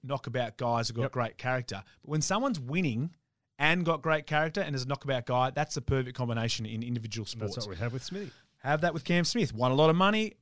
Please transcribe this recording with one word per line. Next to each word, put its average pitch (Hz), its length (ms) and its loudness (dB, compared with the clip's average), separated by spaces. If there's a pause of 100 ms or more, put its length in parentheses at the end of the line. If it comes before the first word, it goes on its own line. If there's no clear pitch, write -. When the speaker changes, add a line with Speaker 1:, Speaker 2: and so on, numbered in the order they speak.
Speaker 1:
knockabout 123 520 -4
guys 117 300 2
who've 113 80 -8
got 117 80 -2
Speaker 2:
Yep. 131 80 -2
Speaker 1:
great 120 260 -2
character. 123 460 -4 (200)
But - 60 -16
when 151 120 0
someone's 214 400 0
winning 139 540 -2 (440)
and 165 240 4
got 160 180 2
great 156 260 0
character 156 340 0
and 156 140 -4
is 127 80 -4
a - 20 -8
knockabout 135 400 -2
guy, 127 240 2
that's 147 260 -4
the 139 60 -2
perfect 127 340 0
combination 117 500 -2
in 110 180 -6
individual 113 500 -4
Speaker 2:
And 117 80 -10
that's 101 120 -4
Speaker 1:
sports. 110 140 -6
Speaker 2:
what 95 80 -10
we 82 60 -8
have 120 120 -2
with 131 100 -6
Smithy. 185 280 -8 (280)
Speaker 1:
Have 151 220 0
that 170 120 2
with 160 100 -6
Cam 175 220 4
Smith. 202 280 2
Won 123 180 4
a 131 40 4
lot 156 140 8
of 160 80 6
money, 208 440 4